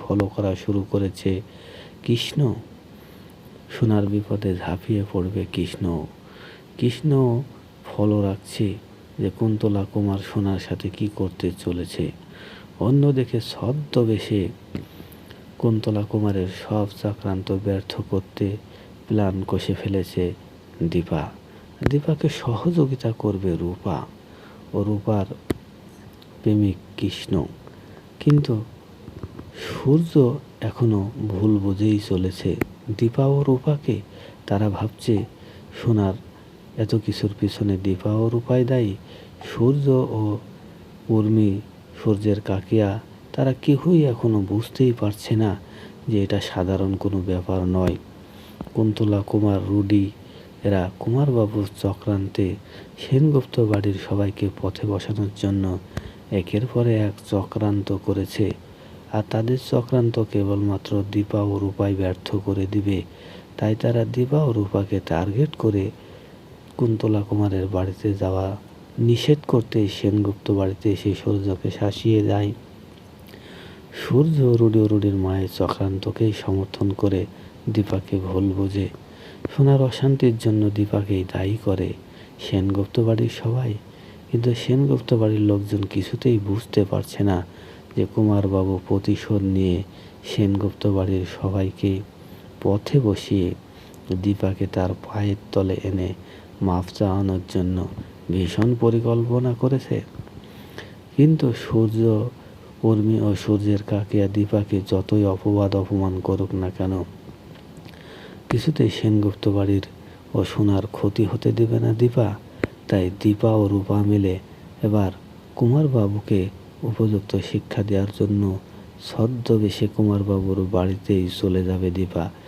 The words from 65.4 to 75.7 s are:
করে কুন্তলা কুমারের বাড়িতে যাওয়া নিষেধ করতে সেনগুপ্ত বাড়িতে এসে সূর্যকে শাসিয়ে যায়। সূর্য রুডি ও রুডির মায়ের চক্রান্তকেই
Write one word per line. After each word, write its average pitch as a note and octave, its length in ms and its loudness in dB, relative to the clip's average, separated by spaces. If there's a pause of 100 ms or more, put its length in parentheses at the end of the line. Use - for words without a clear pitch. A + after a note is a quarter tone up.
করে G2+ 340 0 (840)
কুন্তলা A2 460 2
কুমারের G2+ 440 0
বাড়িতে F#2+ 480 -2
যাওয়া F#2+ 420 -2 (420)
নিষেধ A#2+ 400 4 (100)
করতে A2 400 2
সেনগুপ্ত G2+ 640 0
বাড়িতে G2 420 0
এসে F#2+ 220 0 (100)
সূর্যকে G2 460 -2
শাসিয়ে G#2 540 2
যায়। G#2 280 0 (1400)
সূর্য D3 480 2
রুডি A#2 360 6
ও G#2+ 80 6
রুডির G#2 280 4
মায়ের F#2+ 420 0
চক্রান্তকেই G2 760 -2